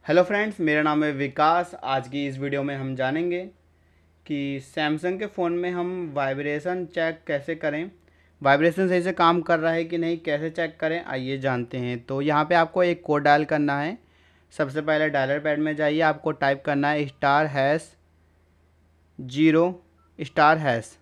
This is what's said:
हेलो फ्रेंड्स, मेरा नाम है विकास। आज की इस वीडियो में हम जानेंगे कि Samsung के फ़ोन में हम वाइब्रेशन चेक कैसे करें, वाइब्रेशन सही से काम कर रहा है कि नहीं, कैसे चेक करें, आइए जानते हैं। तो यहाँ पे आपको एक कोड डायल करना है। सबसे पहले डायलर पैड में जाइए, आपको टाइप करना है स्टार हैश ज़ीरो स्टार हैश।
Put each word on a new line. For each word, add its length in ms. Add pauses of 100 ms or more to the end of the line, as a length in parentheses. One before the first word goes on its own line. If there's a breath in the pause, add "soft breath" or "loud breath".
हेलो 160
फ्रेंड्स, 380
मेरा 220
नाम 220
है 80
विकास। 640 (100)
आज 240
की 180
इस 120
वीडियो 240
में 140
हम 200
जानेंगे 440 (840)
कि 360
Samsung 560
के 100
फ़ोन 260
में 160
हम 200 (240)
वाइब्रेशन 720
चेक 400
कैसे 300
करें, 340 (520 soft breath)
वाइब्रेशन 460
सही 140
से 100
काम 300
कर 160
रहा 140
है 120
कि 140
नहीं, 200
कैसे 320
चेक 300
करें, 240
आइए 340
जानते 400
हैं। 240
तो 200
यहाँ 220
पे 100
आपको 280
एक 200
कोड 200
डायल 220
करना 360
है। 160 (560 soft breath)
सबसे 300
पहले 280
डायलर 300
पैड 200
में 160
जाइए, 260
आपको 300
टाइप 320
करना 260
है 160
स्टार 420
हैश 420 (1300)
ज़ीरो 640 (360)
स्टार 400
हैश। 440